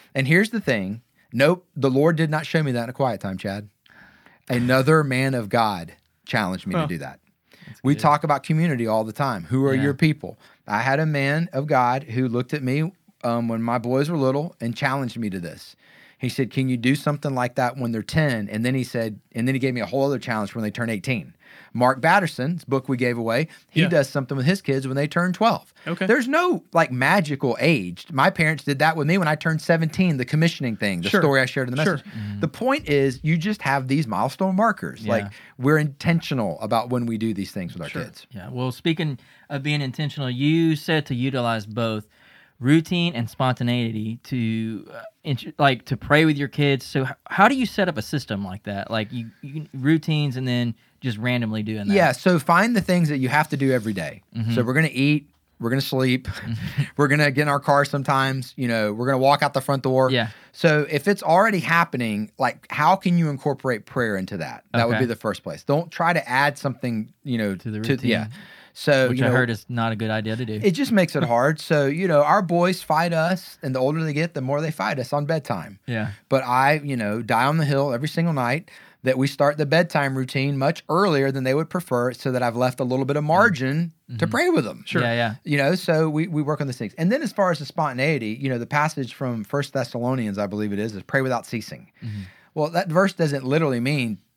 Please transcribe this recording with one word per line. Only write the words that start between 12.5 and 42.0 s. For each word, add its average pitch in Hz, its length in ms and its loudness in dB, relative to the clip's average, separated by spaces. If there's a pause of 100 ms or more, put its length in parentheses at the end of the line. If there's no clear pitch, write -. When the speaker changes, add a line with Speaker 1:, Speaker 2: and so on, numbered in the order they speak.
Speaker 1:
at 147 100 -4
me, 143 280 -2 (320)
um, 117 240 0
when 113 140 -2
my 117 160 0
boys 127 320 0
were 175 80 -2
little 139 420 0
and 117 160 -4
challenged 131 420 -4
me 113 120 -4
to 95 100 -6
this. 82 360 -12 (420)
He 127 120 -4
said, 120 220 -4
"Can 131 160 -2
you 127 80 0
do 123 200 2
something 147 380 -2
like 123 220 -2
that 127 220 0
when 120 160 -4
they're 110 100 -4
ten?" 127 460 0
And 107 160 -2
then 127 100 0
he 131 80 0
said, 113 360 -4 (140)
and 113 140 -2
then 135 80 0
he 131 40 0
gave 127 140 0
me 123 60 -4
a 107 60 -2
whole 135 200 0
other 139 140 0
challenge 107 340 -4
when 117 100 -6
they 107 80 -2
turn 117 180 -4
eighteen. 107 440 -4 (400)
Mark 123 280 4
Batterson's 165 640 2
book 131 240 -4
we 131 80 0
gave 123 200 0
away, 120 300 0 (220)
he 160 140 0
Speaker 2:
Yeah. - 40 2
Speaker 1:
does 156 220 2
something 139 260 -4
with 131 100 0
his 190 160 2
kids 135 240 -2
when 131 120 -4
they 147 100 0
turn 175 240 0
twelve. 214 420 0 (140)
Speaker 2:
Okay. 175 200 -4
Speaker 1:
There's 233 200 4
no, 320 360 0 (100)
like, 165 180 2
magical 139 720 0
age. 107 500 0
My 139 180 4
parents 160 360 -2
did 143 140 -2
that 160 180 2
with 143 100 0
me 175 100 2
when 170 120 0
I 156 60 0
turned 156 260 -2
seventeen, 165 560 2
the 123 80 -2
commissioning 151 500 0
thing, 98 260 -2
the 90 80 -2
Speaker 2:
Sure. 202 120 4
Speaker 1:
story 139 180 4
I 131 60 4
shared 127 240 -4
in 123 60 -4
the 147 80 0
Speaker 2:
Sure. 185 100 2
Speaker 1:
message. 139 180 -6
Speaker 3:
Mm-hmm. 104 300 -8
Speaker 1:
The 165 80 -2
point 262 400 -2
is, 139 340 2
you 160 140 2
just 208 240 -2
have 135 260 0
these 139 180 2
milestone 131 520 -2
markers. 196 480 -2
Speaker 3:
Yeah. 110 80 0
Speaker 1:
Like, 104 180 -2 (260)
we're 143 200 4
intentional 143 840 -2
about 113 300 0
when 123 160 0
we 113 120 -2
do 110 160 -2
these 95 180 -6
things 87 220 -8
with 87 80 -10
our 78 80 -10
Speaker 2:
Sure. - 140 -8
Speaker 1:
kids. - 280 -16
Speaker 3:
Yeah. 98 180 -14
Well, 127 240 -4
speaking 156 460 -2 (300)
of 139 140 -8
being 147 180 -2
intentional, 139 480 -6
you 156 460 2
said 156 320 -2
to 139 80 -4
utilize 120 500 -2
both 110 420 -4 (520)